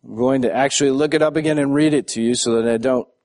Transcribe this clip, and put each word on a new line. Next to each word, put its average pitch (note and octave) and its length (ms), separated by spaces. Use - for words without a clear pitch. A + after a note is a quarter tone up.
I'm A2 120
going B2+ 280
to A2 100
actually C#3 380
look D3 220
it D#3 80
up D3+ 140
again D#3 240
and C#3 140
read D3+ 200
it C3+ 160
to A2+ 120
you A#2 120
so A#2 280
that A#2 100
I A#2 60
don't B2 300